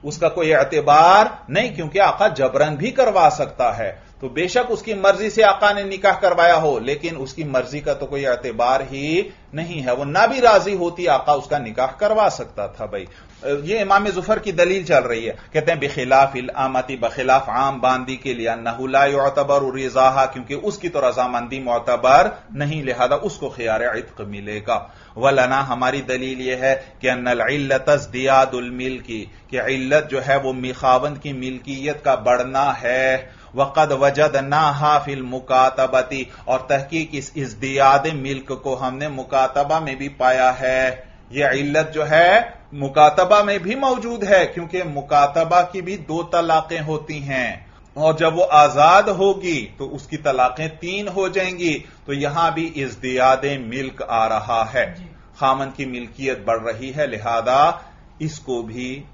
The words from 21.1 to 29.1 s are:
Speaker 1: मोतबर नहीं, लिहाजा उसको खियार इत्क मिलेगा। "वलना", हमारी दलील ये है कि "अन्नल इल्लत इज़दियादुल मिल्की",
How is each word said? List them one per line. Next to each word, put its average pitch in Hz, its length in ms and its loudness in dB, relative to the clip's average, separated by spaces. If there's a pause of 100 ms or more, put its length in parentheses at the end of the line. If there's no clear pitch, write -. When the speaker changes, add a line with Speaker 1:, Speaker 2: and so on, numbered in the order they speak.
Speaker 1:
मोतबर 127 680 2 (240)
नहीं, 147 280 -6
लिहाजा 127 360 0
उसको 151 320 -8
खियार 113 380 -2
इत्क 113 400 -8
मिलेगा। 104 560 -6 (340)
"वलना", 131 440 2
हमारी 127 400 -2
दलील 127 380 -6
ये 127 160 -4
है 135 180 0 (260)
कि 127 80 -2
"अन्नल 123 420 -2
इल्लत 135 400 -2
इज़दियादुल 131 840 0
मिल्की", 123 480 -8 (300)